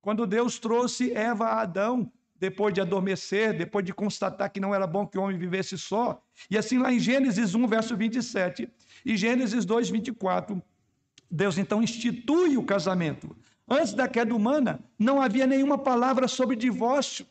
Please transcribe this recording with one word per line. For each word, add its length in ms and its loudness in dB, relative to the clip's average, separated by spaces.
Quando 240 0
Deus 320 0
trouxe 540 0
Eva 340 0
a 160 0
Adão, 480 -2
depois 320 0
de 80 0
adormecer, 760 0
depois 280 -2
de 80 -6
constatar 580 -4
que 80 -10
não 160 0
era 120 0
bom 200 -2
que 120 -6
o 40 0
homem 160 -2
vivesse 380 -4
só. 440 -4
E 60 0
assim 220 0
lá 120 2
em 80 4
Gênesis 560 2
um, 120 2
verso 280 0
vinte 220 -2
e 60 -2
sete, 460 -4
e 120 0
Gênesis 500 0
dois, 240 2
vinte 180 -2
e 40 -8
quatro, 480 -2
Deus 280 0
então 240 0
institui 760 0
o 80 0
casamento. 720 -2
Antes 240 2
da 160 0
queda 260 0
humana, 460 2
não 220 4
havia 260 2
nenhuma 320 4
palavra 480 2
sobre 300 0
divórcio. 760 0